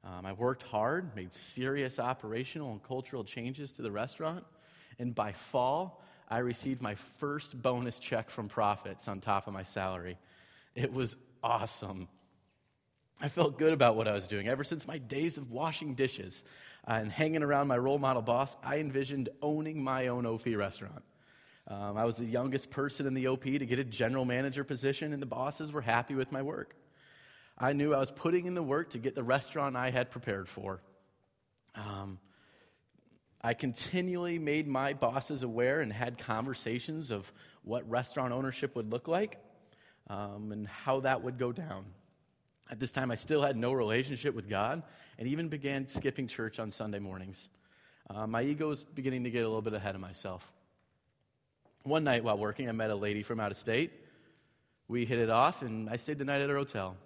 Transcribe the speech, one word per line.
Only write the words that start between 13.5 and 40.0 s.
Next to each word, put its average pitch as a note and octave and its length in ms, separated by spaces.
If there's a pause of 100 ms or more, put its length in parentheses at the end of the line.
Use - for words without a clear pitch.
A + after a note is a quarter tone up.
good D#3 140
about C3 240
what A2 120
I G#2+ 60
was G2 140
doing. G2+ 200
Ever C3+ 180
since D#3 200
my D#3+ 120
days C#3 400
of C3 140
washing D3 420
dishes, B2 500 (440)
uh, A2+ 140
and G#2+ 80
hanging D#3 340
around C#3+ 240
my C3 100
role C3+ 200
model C3 240
boss, B2 400
I C3+ 160
envisioned C#3 520 (120)
owning D#3 400
my C3 260
own B2 180
O A2+ 120
P A2+ 180
restaurant. G2+ 480 (640)
Um, G2+ 300
I A2 80
was A#2 120
the A#2+ 80
youngest B2+ 440
person C#3 380
in C3 80
the B2+ 120
O C3 100
P C3+ 200
to C#3 80
get B2 140
a C#3 40
general B2 420
manager C3 380
position, C#3 500
and C#3 80
the C3+ 40
bosses C3+ 460
were D3 100
happy A#2 320
with C3 180
my C3+ 120
work. - 320 (840)
I C3 140
knew C#3+ 220
I C#3 60
was C3 120
putting F3 360
in F3+ 60
the F3 80
work D3+ 300
to A#2+ 80
get B2 160
the C3+ 80
restaurant C3+ 540
I B2+ 120
had B2+ 220
prepared G2 380
for. F#2+ 320 (920)
Um, G2 460 (1200)
I A#2 120
continually F3 840
made D3+ 280
my C#3 260
bosses C3+ 480
aware B2 380
and B2+ 140
had A#2+ 240
conversations B2 920
of G2+ 200 (320)
what A#2 260
restaurant B2 440
ownership C3 420
would A2 160
look A#2 160
like, F#3 320 (720)